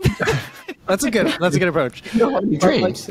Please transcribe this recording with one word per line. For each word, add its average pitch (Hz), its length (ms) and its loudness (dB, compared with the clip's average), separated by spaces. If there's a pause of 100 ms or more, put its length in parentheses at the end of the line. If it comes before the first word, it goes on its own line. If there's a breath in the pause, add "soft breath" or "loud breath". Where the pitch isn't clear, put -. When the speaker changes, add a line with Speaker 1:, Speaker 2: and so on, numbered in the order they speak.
Speaker 1:
<laughs> - 840 -4
Speaker 2:
That's 196 180 0
a 240 60 0
good, 190 280 2
that's 165 160 0
a 147 40 2
good 180 100 2
approach. 143 320 -2 (100)
Speaker 3:
You 226 80 2
don't 269 140 2
have 190 100 -2
any 151 140 0
Speaker 2:
But, - 240 4
like, 185 160 -2
Speaker 3:
dreams. - 140 -14